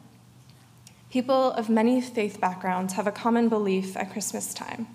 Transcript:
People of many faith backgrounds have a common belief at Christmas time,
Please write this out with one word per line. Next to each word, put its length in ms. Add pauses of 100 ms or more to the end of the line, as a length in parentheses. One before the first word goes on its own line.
(1080)
People 440
of 160
many 320
faith 400
backgrounds 520
have 140
a 40
common 360
belief 480
at 160
Christmas 420
time, 420